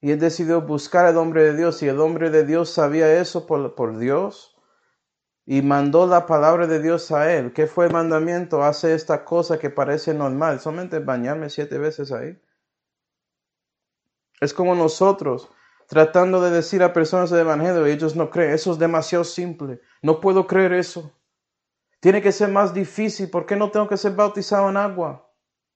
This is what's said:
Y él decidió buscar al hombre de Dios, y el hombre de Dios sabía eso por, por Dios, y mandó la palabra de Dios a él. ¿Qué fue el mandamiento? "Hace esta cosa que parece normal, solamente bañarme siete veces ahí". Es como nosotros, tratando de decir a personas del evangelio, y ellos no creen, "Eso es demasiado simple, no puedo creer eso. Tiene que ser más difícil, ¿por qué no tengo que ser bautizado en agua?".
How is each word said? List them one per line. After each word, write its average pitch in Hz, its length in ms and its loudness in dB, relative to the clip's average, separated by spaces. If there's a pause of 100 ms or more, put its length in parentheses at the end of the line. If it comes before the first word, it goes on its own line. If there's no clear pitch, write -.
Y 143 80 -2
él 151 80 0
decidió 165 420 0
buscar 151 460 2
al 165 100 4
hombre 160 260 2
de 151 140 4
Dios, 165 260 -2
y 147 60 0
el 139 120 -2
hombre 160 280 0
de 156 160 4
Dios 165 240 0
sabía 156 500 2
eso 175 280 -4
por, 139 280 -4
por 113 220 -4
Dios, 139 640 -6 (880)
y 135 160 0
mandó 143 440 4
la 175 200 4
palabra 165 400 2
de 160 160 0
Dios 165 300 -2
a 156 200 2
él. 127 220 -2
¿Qué 156 120 0
fue 175 200 0
el 165 60 2
mandamiento? 165 680 -2
"Hace 175 320 0
esta 160 300 -4
cosa 170 340 -2
que 147 120 -6
parece 147 420 -2
normal, 143 480 -2
solamente 175 380 -8
bañarme 139 500 -6
siete 143 300 -8
veces 143 340 -6
ahí". 135 260 -12 (2000)
Es 143 120 -2
como 180 220 0
nosotros, 165 760 0 (400)
tratando 180 540 4
de 180 80 2
decir 170 320 0
a 175 100 4
personas 170 380 0
del 170 100 4
evangelio, 160 480 2
y 147 40 2
ellos 151 220 -4
no 160 140 -2
creen, 165 240 0
"Eso 160 200 0
es 160 60 -4
demasiado 165 460 0
simple, 165 560 -10 (220)
no 156 180 0
puedo 190 260 2
creer 185 280 2
eso. 170 360 -4 (880)
Tiene 190 200 4
que 196 120 2
ser 202 180 0
más 196 240 2
difícil, 196 560 -6
¿por 170 160 -4
qué 202 100 -2
no 208 140 -2
tengo 208 180 -2
que 202 80 -2
ser 196 160 -2
bautizado 202 560 0
en 196 80 -2
agua?". 180 540 -6 (460)